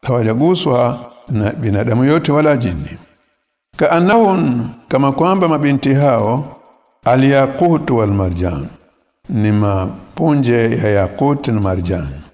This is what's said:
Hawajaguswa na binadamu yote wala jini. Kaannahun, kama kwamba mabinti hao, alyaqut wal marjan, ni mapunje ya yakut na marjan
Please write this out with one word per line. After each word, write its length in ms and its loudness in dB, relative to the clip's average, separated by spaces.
Hawajaguswa 960 0
na 240 -2
binadamu 520 -2
yote 280 2
wala 240 2
jini. 420 -6
Kaannahun, 920 2
kama 240 0
kwamba 360 0
mabinti 460 0
hao, 640 0
alyaqut 840 2
wal 200 2
marjan, 560 -2
ni 240 0
mapunje 1200 0
ya 140 -2
yakut 580 0
na 120 0
marjan 480 -4